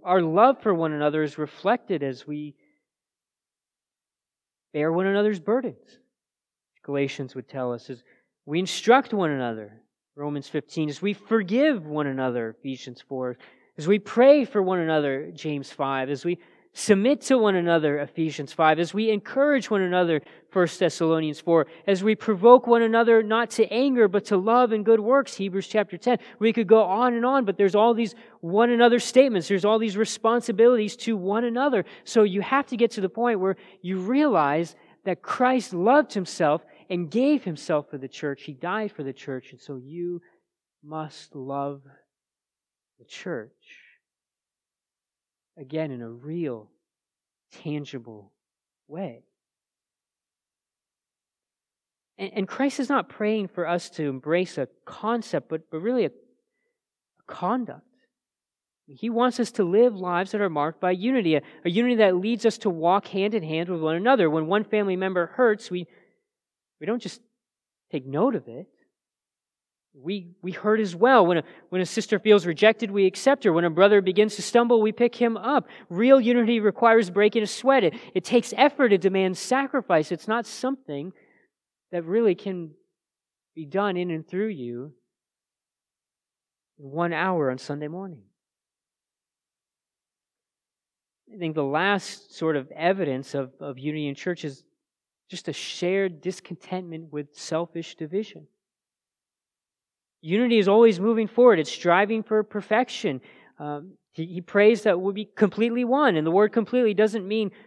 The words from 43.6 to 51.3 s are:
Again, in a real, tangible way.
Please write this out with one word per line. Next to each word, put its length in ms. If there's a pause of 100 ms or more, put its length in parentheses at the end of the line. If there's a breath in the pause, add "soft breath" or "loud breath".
Again, 340
in 100
a 80
real, 600 (920)
tangible 680 (540)
way. 360 (3000)